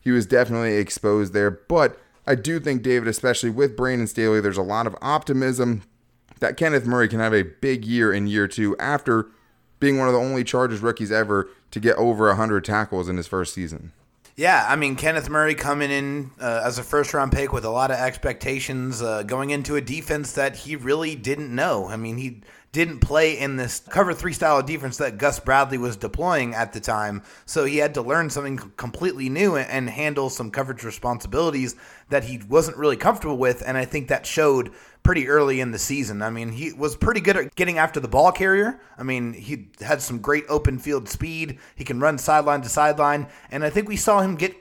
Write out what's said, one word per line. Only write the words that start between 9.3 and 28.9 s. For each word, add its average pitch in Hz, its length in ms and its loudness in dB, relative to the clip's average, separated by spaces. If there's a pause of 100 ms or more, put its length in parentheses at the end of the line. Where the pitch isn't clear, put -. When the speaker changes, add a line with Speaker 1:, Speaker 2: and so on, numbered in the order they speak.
Speaker 1:
being 139 200 4
one 131 100 2
of 123 60 4
the 123 60 4
only 131 220 -2
Chargers 120 380 0
rookies 113 320 -2
ever 104 380 0 (200)
to 110 100 -8
get 113 160 4
over 110 340 4
a 95 60 4
hundred 107 280 0
tackles 101 460 -2
in 92 80 -2
his 82 80 -6
first 92 260 -4
season. 82 400 -10 (440)
Speaker 2:
Yeah, 151 320 4
I 131 60 4
mean, 143 220 -2
Kenneth 151 320 -2
Murray 151 260 2
coming 143 380 -2
in, 139 480 -4
uh, 117 240 -2
as 120 140 -2
a 127 40 -6
first-round 143 480 0
pick 139 220 0
with 117 120 -4
a 110 60 -2
lot 131 220 0
of 123 60 -2
expectations, 127 1040 -4
uh, 110 220 -2
going 127 280 -4
into 147 260 -4
a 143 40 0
defense 147 520 -6
that 139 240 -2
he 147 180 -10
really 151 400 -2
didn't 135 400 -6
know. 127 340 0
I 107 80 -8
mean, 113 200 -6
he 123 260 -10 (320)
didn't 160 260 0
play 156 380 4
in 135 180 -2
this 123 320 -4
cover 180 240 4
three 175 220 -4
style 156 240 4
of 131 80 0
defense 135 320 -6
that 127 180 -2
Gus 139 240 0
Bradley 131 380 2
was 120 180 -4
deploying 131 580 -2
at 110 180 -4
the 120 80 -10
time. 107 420 -2 (240)
So 156 180 0
he 143 140 0
had 147 160 2
to 131 80 -4
learn 151 260 0
something 139 300 -6
c-, 101 80 -14 (100)
completely 135 540 -4